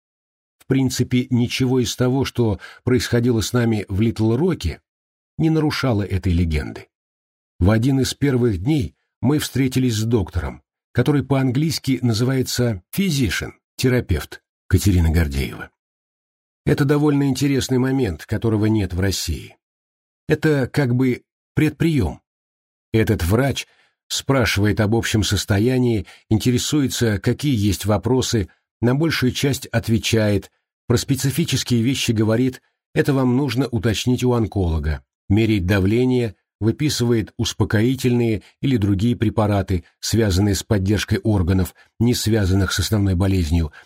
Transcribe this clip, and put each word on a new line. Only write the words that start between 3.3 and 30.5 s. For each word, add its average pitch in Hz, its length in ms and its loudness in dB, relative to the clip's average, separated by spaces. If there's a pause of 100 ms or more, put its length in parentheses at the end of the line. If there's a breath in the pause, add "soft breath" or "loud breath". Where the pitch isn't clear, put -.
с - 120 -6
нами 117 340 0
в 101 140 -2
Литл-Роке, 113 800 -2 (560)
не 160 140 2
нарушало 139 500 0
этой 92 320 -2
легенды. 76 540 -2 (720)
В 90 100 4
один 123 300 2
из 123 140 -2
первых 123 440 0
дней 117 380 -2 (260)
мы 139 180 2
встретились 127 560 -2
с 107 80 -2
доктором, 90 600 -2 (280)
который 135 320 2
по-английски 135 800 0
называется 120 800 0 (140)
physician, 143 580 -2 (240)
терапевт, 123 640 -2 (260)
Катерина 87 440 2
Гордеева. 69 580 -2 (960)
Это 147 180 2
довольно 143 460 2
интересный 131 480 0
момент, 127 480 -2
которого 107 400 0
нет 107 280 0
в 87 60 -4
России. 90 560 -4 (720)
Это 151 400 0
как 127 280 0
бы 127 260 0 (320)
предприем. 151 680 0 (720)
Этот 110 320 2
врач 117 440 0 (400 soft breath)
спрашивает 104 720 0
об 107 160 2
общем 113 280 0
состоянии, 113 840 0 (220 loud breath)
интересуется, 120 920 0
какие 127 360 -2
есть 98 300 0
вопросы, 110 640 0 (320 soft breath)
на 123 140 2
большую 143 360 0
часть - 360 -4
отвечает, 107 840 0 (360)